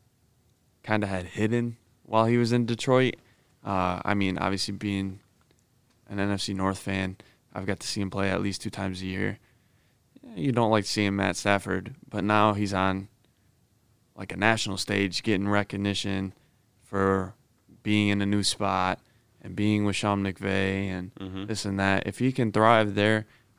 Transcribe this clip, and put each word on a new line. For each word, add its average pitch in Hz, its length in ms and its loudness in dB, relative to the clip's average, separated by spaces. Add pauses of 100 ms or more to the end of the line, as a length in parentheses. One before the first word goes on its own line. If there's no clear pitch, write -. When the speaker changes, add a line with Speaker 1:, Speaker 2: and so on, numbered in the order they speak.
(840)
Speaker 1:
kinda 107 240 0
had 92 180 -4
hidden 117 520 -2 (260)
while 110 220 2
he 117 120 4
was 117 140 2
in 120 140 4
Detroit. 127 500 2 (480)
Uh, 92 420 0
I 104 80 0
mean, 98 240 0
obviously 95 380 -2
being 98 440 -4 (880)
an 101 120 -8
N 101 120 0
F 98 100 -2
C 101 120 -4
North 95 240 0
fan, 95 400 -4 (360)
I've 98 120 -8
got 98 140 -2
to - 80 -10
see - 140 -4
him 95 100 -2
play 98 180 0
at 92 120 0
least 98 200 -4
two - 80 -8
times 95 320 -6
a 95 40 -8
year. 98 340 -4 (960)
You 147 160 0
don't 117 180 2
like 107 160 4
seeing 101 300 0
Matt 98 200 0
Stafford, 98 600 -2 (120)
but 101 160 -4
now 104 300 4
he's 101 220 -2
on, 95 320 0 (1080)
like, 98 160 -12
a 95 60 -8
national 107 400 2
stage, 98 460 -2
getting 101 240 0
recognition 101 880 -2 (500)
for 95 500 0 (480)
being 104 280 2
in 101 120 2
a 101 40 0
new 101 180 2
spot, 95 560 0 (460)
and 92 100 -12
being 104 300 2
with 101 100 0
Sean 101 280 0
McVay 98 680 -2
and 92 260 -8
Speaker 2:
Mm-hmm. 95 300 -10
Speaker 1:
this 104 200 -6
and 98 140 -2
that, 98 280 0
if 98 120 -6
he 127 120 2
can 120 200 0
thrive 110 440 6
there, 107 300 2 (340)